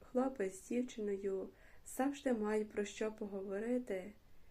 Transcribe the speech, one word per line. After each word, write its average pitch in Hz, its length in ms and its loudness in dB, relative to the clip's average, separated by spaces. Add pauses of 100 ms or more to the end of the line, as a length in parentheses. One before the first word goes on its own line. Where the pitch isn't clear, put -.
хлопець 247 580 0
з - 100 -16
дівчиною 202 800 0 (380)
завжди 277 460 0
мають 214 380 4
про 208 140 0
що 214 280 0
поговорити, 208 1000 -2 (380)